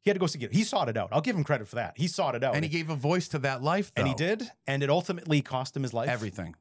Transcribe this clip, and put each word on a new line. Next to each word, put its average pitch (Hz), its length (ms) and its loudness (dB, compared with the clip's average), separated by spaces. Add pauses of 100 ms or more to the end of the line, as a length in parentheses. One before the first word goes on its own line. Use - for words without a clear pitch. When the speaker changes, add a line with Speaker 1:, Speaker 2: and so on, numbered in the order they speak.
Speaker 1:
He - 80 2
had 202 60 4
to 185 60 -2
go 185 60 4
seek 147 160 -2
it. 117 120 -4
He 208 80 6
sought 190 260 0
it 110 80 -2
out. 101 160 -2
I'll 147 80 4
give 226 160 -2
him 151 60 0
credit 127 240 0
for - 100 -16
that. 113 200 -4
He 160 100 0
sought 165 300 0
it 135 80 0
out. 127 100 2
Speaker 2:
And 151 100 2
he 156 60 -4
gave 160 180 -2
a 160 60 -2
voice 147 340 0
to 147 120 -2
that 131 220 -2
life, 185 340 0
Speaker 1:
And - 100 2
he 131 80 2
Speaker 2:
though. 175 220 0
Speaker 1:
did. 226 140 -8 (160)
And 139 160 0
it 139 80 0
ultimately 160 520 2
cost 131 340 -4
him 139 60 -2
his 120 100 -2
life. 117 160 0
Speaker 2:
Everything. 98 520 -4